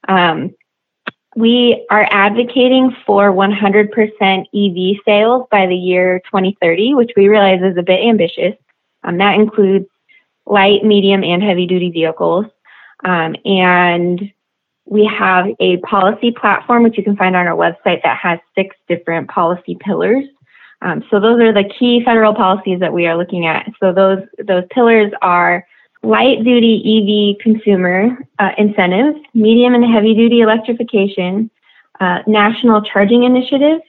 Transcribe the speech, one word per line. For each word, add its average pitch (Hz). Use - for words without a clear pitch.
Um, 175
we 233
are 214
advocating 247
for 202
one 196
hundred 208
percent 214
E 202
V 185
sales 226
by 196
the 180
year 180
twenty 190
thirty, 185
which 240
we 196
realize 196
is 190
a 175
bit 185
ambitious. 196
Um, 175
that 196
includes 196
light, 202
medium, 196
and 175
heavy-duty 180
vehicles. 165
Um, 175
and 180
we 208
have 190
a 185
policy 214
platform, 233
which 226
you 202
can 202
find 185
on 180
our 170
website, 170
that -
has 170
six 190
different 165
policy 175
pillars. 196
Um, 170
so 202
those 226
are 220
the 202
key 240
federal 220
policies 190
that 170
we 170
are 165
looking 175
at. 160
So 185
those, 190
those 185
pillars 226
are 175
light-duty 226
E 220
V 202
consumer, 202
uh, 190
incentives, 208
medium 233
and 240
heavy-duty 226
electrification, 220
uh, 180
national 214
charging 208
initiative 262